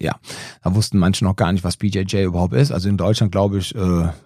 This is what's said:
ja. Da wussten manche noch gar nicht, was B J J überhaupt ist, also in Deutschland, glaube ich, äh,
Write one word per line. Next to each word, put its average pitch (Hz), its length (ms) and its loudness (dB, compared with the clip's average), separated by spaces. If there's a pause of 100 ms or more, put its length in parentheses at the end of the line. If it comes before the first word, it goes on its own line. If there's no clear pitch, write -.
ja. - 160 -4 (460)
Da 90 120 0
wussten 104 240 2
manche 92 260 2
noch 95 120 0
gar 87 140 0
nicht, 92 140 0
was 87 140 -4
B 104 80 -2
J 95 260 -2
J 98 140 2
überhaupt 87 260 0
ist, 135 200 2
also 90 180 -2
in 98 80 0
Deutschland, 101 340 0
glaube 98 240 0
ich, 92 180 -4
äh, 90 340 0 (180)